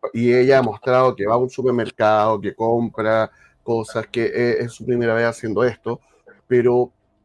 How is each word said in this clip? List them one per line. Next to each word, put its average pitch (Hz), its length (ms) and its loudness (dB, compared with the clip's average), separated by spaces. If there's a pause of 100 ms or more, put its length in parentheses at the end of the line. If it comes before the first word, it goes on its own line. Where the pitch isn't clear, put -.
(120)
y 120 220 2
ella 131 240 6
ha 131 40 4
mostrado 127 520 0
que 98 120 -4
va 110 80 2
a 120 40 2
un 127 120 -2
supermercado, 110 880 0
que 95 140 -6
compra 113 760 -2 (320)
cosas, 113 460 -6
que, 117 180 -4
eh, 120 340 -2
es 120 120 -6
su - 120 -18
primera 120 300 0
vez 117 120 0
haciendo 113 380 -4
esto, 117 360 -6 (460)
pero 123 440 2 (340)